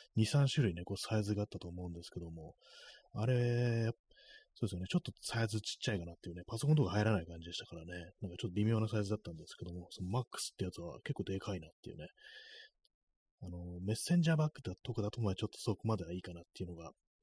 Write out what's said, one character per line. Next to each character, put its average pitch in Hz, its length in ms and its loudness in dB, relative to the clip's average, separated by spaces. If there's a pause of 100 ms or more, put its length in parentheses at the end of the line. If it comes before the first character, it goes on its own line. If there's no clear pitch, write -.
(140)
二、 110 120 6
三 139 260 6
種 131 140 6
類 90 80 4
ね、 85 100 -6
こ 98 100 -4
う - 20 -2
サ - 220 0
イ 107 60 4
ズ 104 100 2
が 101 80 2
あ - 40 0
っ - 20 -4
た - 100 -10
と 90 100 -10
思 90 180 -6
う 87 40 -6
ん - 20 -6
で 85 120 -10
す - 60 -16
け - 100 -8
ど 82 100 -8
も、 80 240 -12 (600)
あ 107 120 0
れ、 120 640 4 (640)
そ - 120 -2
う - 0 -
で - 20 4
す - 60 -6
よ 90 60 -2
ね、 92 80 -4
ち - 80 4
ょ - 20 8
っ - 40 -6
と - 100 -8 (100)
サ 113 200 0
イ 110 60 2
ズ 107 120 0
ち - 140 -4
っ - 60 -12
ち - 100 -2
ゃ 110 40 2
い 95 40 2
か 85 60 -6
な 85 80 -10
っ - 100 -14
て - 60 -8
い 87 40 -6
う 85 40 -8
ね、 87 100 -10
パ 117 120 -6
ソ 135 80 0
コ 147 60 6
ン 156 40 8
と 147 80 6
か 87 60 2
入 104 140 6
ら 110 80 6
な 95 100 4
い 85 40 -8
感 85 140 -8
じ 85 60 -10
で 87 60 -10
し - 60 -6
た - 80 -10
か 85 100 -12
ら 82 80 -10
ね、 85 80 -8 (280)
な 101 80 -4
ん - 20 -10
か 85 80 -10
ち - 80 -2
ょ - 20 2
っ - 20 -8
と 87 40 -4
微 104 100 4
妙 113 160 6
な 110 80 2
サ 110 120 0
イ 101 40 2
ズ 98 60 -2
だ 107 60 0
っ - 20 0
た - 140 -10
ん 80 40 -10
で 78 100 -12
す - 80 -16
け - 100 -10
ど 87 80 -8
も、 87 180 -8
そ - 120 -8
の 90 80 -2
マ 117 100 0
ッ 120 100 0
ク - 100 -8
ス - 120 -8
っ - 40 -20
て - 80 -2
や 90 60 -2
つ - 100 -10
は 170 220 -8
結 147 120 -2
構 - 100 -2
で 196 140 -2
か - 180 -4
い 170 40 -4
な 156 80 -14
っ - 20 -20 (120)
て - 80 -10
い - 40 -10
う - 40 -14
ね、 151 80 -10 (1400)
あ 90 60 -8
の、 87 360 -8
メ 104 100 2
ッ - 20 -4
セ - 200 2
ン 175 60 8
ジ 160 80 6
ャ 165 40 6
ー - 20 4
バ 151 120 4
ッ - 40 -14
グ - 100 -16 (200)
と 120 120 -4
か 110 80 0
だ 104 80 2
と、 - 100 -4
ま 104 120 4
あ、 - 20 2
ち - 100 -4
ょ - 20 4
っ - 20 4
と - 100 -16
そ - 180 0
こ - 100 -4
ま 110 100 2
で 92 80 -2
は 82 80 -6
い 92 60 -2
い 90 40 -10
か 92 120 -10
な 82 60 -12
っ - 40 -14 (100)
て - 100 -6
い - 20 -6
う 123 40 -6
の - 40 -8
が、 165 160 -10 (320)